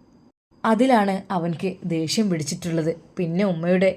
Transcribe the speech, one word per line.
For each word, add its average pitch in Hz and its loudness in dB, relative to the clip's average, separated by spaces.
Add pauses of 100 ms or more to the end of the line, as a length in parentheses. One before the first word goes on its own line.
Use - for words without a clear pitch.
(640)
അതിലാണ് 220 4 (160)
അവൻക്ക് 175 -2 (160)
ദേഷ്യം 170 0
പിടിച്ചിട്ടുള്ളത്. 165 -2 (240)
പിന്നെ 175 -2
ഉമ്മയുടെ 185 2